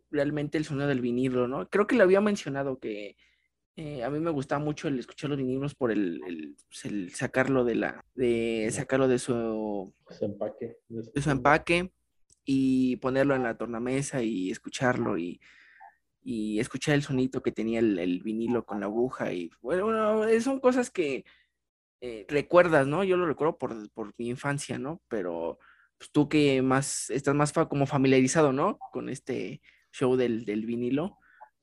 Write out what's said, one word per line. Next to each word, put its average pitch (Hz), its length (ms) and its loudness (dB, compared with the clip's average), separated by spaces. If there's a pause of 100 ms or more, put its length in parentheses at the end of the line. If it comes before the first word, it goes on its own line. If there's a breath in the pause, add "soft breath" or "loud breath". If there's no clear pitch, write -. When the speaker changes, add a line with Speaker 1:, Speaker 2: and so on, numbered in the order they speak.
Speaker 1:
realmente 147 480 -2
el 156 80 -2
sonido 143 220 -2
del 139 140 2
vinilo, 123 460 2
¿no? 147 220 -6
Creo 202 160 4
que 233 100 0
lo 226 80 8
había 190 180 6
mencionado 139 580 -2
que, 104 380 -8 (580)
eh, 147 280 -10
a 123 60 -2
mí 147 100 -2
me 165 120 -2
gustaba 143 320 -2
mucho 151 240 -4
el 139 120 -2
escuchar - 300 -8
los 143 80 -2
vinilos 135 380 -4
por 123 160 0
el, 95 340 -2
el, 78 300 -10 (120)
pues, - 180 -14
el 101 280 -6
sacarlo 131 500 0
de 117 120 0
la, 85 280 -4 (120)
de 117 520 0
Speaker 2:
Ujú. - 80 -4
Speaker 1:
sacarlo 135 320 0
de 127 120 4
su 110 720 -4 (160)
Speaker 2:
Su - 160 -8
empaque, 107 520 -8 (120)
de 113 140 -8
su 113 100 -20
Speaker 1:
de 143 80 -2
su 143 80 0
empaque 156 640 2 (520)
y 131 540 2
ponerlo 135 380 2
en 127 80 0
la 113 140 -2
tornamesa 123 640 -4
y 92 280 -2
escucharlo 117 680 0
y, 87 200 -6 (840 soft breath)
y 107 360 -4
escuchar 135 360 0
el 143 80 2
sonito 131 400 -2
que 120 80 0
tenía 113 280 -2
el, 110 200 4
el 90 240 -2
vinilo 113 420 -2
con 104 140 -8
la 98 80 -4
aguja 117 460 -2
y, 87 180 -6 (100)
bueno, 175 240 -2
bueno, 220 400 0
eh, 226 160 4
son 269 180 -2
cosas 254 320 2
que, 139 340 -4 (800 soft breath)
eh, 113 240 -12
recuerdas, 156 600 6
¿no? 156 160 0
Yo 185 120 2
lo 180 120 2
recuerdo 151 320 0
por, 117 320 -8
por 107 260 -10
mi 120 120 -8
infancia, 143 500 -4
¿no? 147 280 -8
Pero, 85 520 -4 (400 soft breath)
pues, - 120 -20
tú 147 180 2
que 143 340 4
más, 131 480 0
estás 139 240 0
más 147 180 2
fa-, 165 160 0
como 143 160 2
familiarizado, 135 680 4
¿no? 160 260 0 (120)
Con 120 160 -8
este 123 540 -8 (320 soft breath)
show 127 220 2
del, 120 300 0
del 107 200 -4
vinilo, 123 520 -2 (460 soft breath)